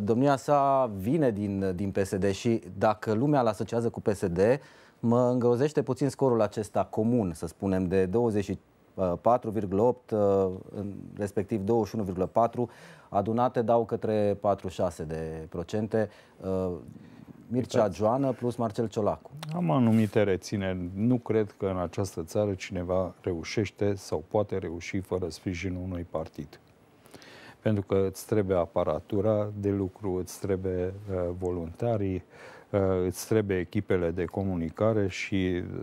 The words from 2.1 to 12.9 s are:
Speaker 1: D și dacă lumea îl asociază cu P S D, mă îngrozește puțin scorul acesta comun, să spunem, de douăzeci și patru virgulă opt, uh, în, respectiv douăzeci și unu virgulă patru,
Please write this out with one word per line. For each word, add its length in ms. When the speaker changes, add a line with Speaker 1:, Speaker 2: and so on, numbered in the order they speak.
Speaker 1:
D 160
și 320
dacă 340
lumea 280
îl 60
asociază 420
cu 120
P 80
S 180
D, 120
mă 340
îngrozește 500
puțin 260
scorul 320
acesta 440
comun, 500
să 120
spunem, 420
de 160
douăzeci 400
și 140
patru 300
virgulă 320
opt, 280
uh, 380
în, 180
respectiv 460
douăzeci 240
și 60
unu 100
virgulă 220
patru, 420